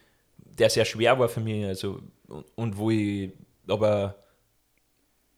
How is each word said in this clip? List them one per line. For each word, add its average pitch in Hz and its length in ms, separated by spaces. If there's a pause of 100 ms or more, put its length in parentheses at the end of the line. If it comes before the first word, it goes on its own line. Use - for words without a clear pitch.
(360)
der - 320
sehr 110 160
schwer 113 340
war 120 120
für 117 100
mich, 107 240
also, 95 360 (280)
und, 76 160 (100)
und 110 220
wo 107 140
ich 101 400 (360)
aber 104 500 (1200)